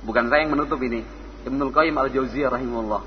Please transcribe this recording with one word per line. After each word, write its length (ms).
bukan 240
saya 160
yang 80
menutup 320
ini, 240
Ibnul 240
Qayyim 240
Al-Jauziyah 560
rahimahullah. 560